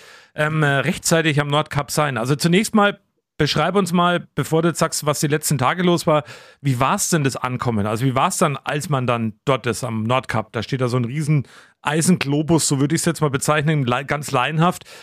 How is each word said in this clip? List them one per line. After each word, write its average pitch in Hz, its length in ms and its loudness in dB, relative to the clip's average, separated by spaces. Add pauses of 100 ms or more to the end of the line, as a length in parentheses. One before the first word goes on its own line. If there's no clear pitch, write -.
(360)
ähm, 156 260 0
äh, 147 60 4
rechtzeitig 147 760 2
am 147 60 -2
Nordkap 147 420 -2
sein. 143 260 -2
Also 123 200 0
zunächst 180 400 2
mal, 202 240 4 (380)
beschreib 151 360 0
uns 185 180 0
mal, 175 440 2
bevor 156 260 0
du 170 60 2
jetzt 156 120 -2
sagst, 160 280 -2
was 147 120 -2
die 160 80 0
letzten 151 300 0
Tage 147 240 0
los 175 240 2
war, 151 200 2 (360)
wie 135 180 0
war's 151 300 0
denn 156 140 2
das 135 140 0
Ankommen? 117 500 -2
Also 113 180 -2
wie 131 80 2
war's 151 240 0
dann, 151 180 0
als 147 340 -6
man 127 180 0
dann 113 380 -2
dort 127 200 0
ist 117 180 -4
am 113 200 -4
Nordkap? 117 500 -2
Da 113 80 -4
steht 127 200 -4
da 127 60 0
so 120 100 0
ein 123 80 0
riesen 143 420 0 (360)
Eisenglobus, 151 840 2
so 143 120 0
würde 147 160 2
ich's - 100 -2
jetzt 160 160 0
mal 151 80 0
bezeichnen, 151 560 0
lei-, 123 180 0
ganz 143 280 -6
laienhaft. 156 520 0 (200)